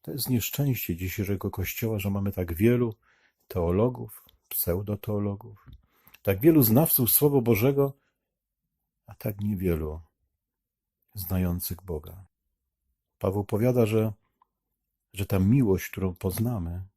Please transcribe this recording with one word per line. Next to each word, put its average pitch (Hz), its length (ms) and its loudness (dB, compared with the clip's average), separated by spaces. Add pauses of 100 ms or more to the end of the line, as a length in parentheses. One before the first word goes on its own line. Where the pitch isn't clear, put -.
To - 80 -12
jest - 200 -6
nieszczęście 123 640 0
dzisiejszego 95 540 -4
Kościoła, 107 480 -4
że 98 120 -2
mamy 98 220 -2
tak 87 220 -4
wielu 117 400 4 (540)
teologów, 110 760 -2 (240)
pseudoteologów, 104 1160 -6 (560)
tak 98 180 0
wielu 156 220 8
znawców 120 480 4
Słowa 143 300 4
Bożego, 131 600 2 (1120)
a - 20 -18
tak 104 260 -6
niewielu 87 600 -2 (1120)
znających 90 680 -4
Boga. 90 440 -12 (920)
Paweł 101 260 -2
powiada, 120 420 2
że, 110 260 0 (1000)
że 95 140 -6
ta 98 120 0
miłość, 98 520 4
którą 92 240 -4
poznamy 95 680 -4 (140)